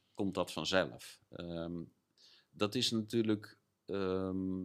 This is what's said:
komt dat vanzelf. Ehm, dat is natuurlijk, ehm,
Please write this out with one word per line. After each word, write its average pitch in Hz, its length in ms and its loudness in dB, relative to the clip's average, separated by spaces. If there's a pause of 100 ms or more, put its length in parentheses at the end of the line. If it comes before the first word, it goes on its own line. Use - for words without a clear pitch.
(140)
komt 98 200 0
dat 90 180 2
vanzelf. 80 680 0 (100)
Ehm, 85 500 -6 (680)
dat 101 240 0
is 123 160 2
natuurlijk, 110 680 0 (260)
ehm, 92 800 0